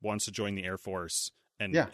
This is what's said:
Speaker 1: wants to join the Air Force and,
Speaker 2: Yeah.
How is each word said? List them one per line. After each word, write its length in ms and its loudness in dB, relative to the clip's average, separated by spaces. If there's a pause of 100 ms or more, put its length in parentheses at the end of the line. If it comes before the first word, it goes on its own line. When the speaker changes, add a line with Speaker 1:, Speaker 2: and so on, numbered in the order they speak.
Speaker 1:
wants 220 2
to 60 -4
join 220 0
the 120 -2
Air 120 -2
Force 540 -2 (280)
and, 140 0
Speaker 2:
Yeah. 200 6